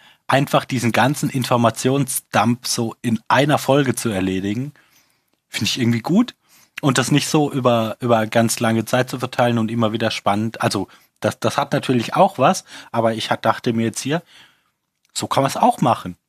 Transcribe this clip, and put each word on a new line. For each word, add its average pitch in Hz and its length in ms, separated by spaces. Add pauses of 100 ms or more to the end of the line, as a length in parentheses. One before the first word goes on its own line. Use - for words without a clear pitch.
(280)
einfach 139 380
diesen 120 260
ganzen 135 380
Informationsdump 120 1400
so 117 340
in 113 260
einer 135 300
Folge 135 380
zu - 140
erledigen, 98 640 (760)
finde - 180
ich - 140
irgendwie 117 220
gut. 220 340 (460)
Und 135 160
das 123 140
nicht 143 180
so 151 220
über, 120 500
über 113 260
ganz 117 320
lange 113 260
Zeit 127 240
zu 135 100
verteilen 120 380
und 110 140
immer 113 220
wieder 113 180
spannend. 107 500
Also, 104 260 (340)
das, - 180
das - 180
hat 139 160
natürlich 127 420
auch 185 220
was, 156 280 (260)
aber 113 240
ich - 160
hat, - 140
dachte 117 280
mir 113 120
jetzt - 160
hier, 151 200 (920)
so - 140
kann - 160
man's 135 140
auch - 240
machen. 104 360 (120)